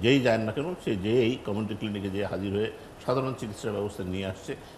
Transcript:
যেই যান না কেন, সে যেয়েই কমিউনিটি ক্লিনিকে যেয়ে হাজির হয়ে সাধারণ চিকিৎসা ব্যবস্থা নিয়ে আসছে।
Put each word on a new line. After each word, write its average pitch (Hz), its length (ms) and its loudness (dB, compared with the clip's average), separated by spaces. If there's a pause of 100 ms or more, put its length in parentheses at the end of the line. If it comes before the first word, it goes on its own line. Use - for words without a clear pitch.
যেই 131 180 8
যান 113 200 4
না 110 120 -2
কেন, 160 220 -2 (100)
সে 110 120 0
যেয়েই 113 480 4
কমিউনিটি 107 300 -2
ক্লিনিকে 104 340 -4
যেয়ে 98 180 -2
হাজির 95 260 -4
হয়ে 107 180 0 (360)
সাধারণ 131 320 0
চিকিৎসা 110 340 -6
ব্যবস্থা 101 320 -4
নিয়ে 92 220 -2
আসছে। 95 300 -6 (200)